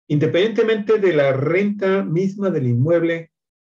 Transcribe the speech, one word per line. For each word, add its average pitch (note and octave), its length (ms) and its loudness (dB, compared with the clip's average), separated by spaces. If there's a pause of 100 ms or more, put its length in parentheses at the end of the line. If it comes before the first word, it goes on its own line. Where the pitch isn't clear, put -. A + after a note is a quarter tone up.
independientemente G#3+ 920 0
de F#3+ 140 2
la C#3+ 180 2
renta F#3+ 720 0
misma F#3+ 460 -2
del D3 180 -2
inmueble, E3 640 0 (300)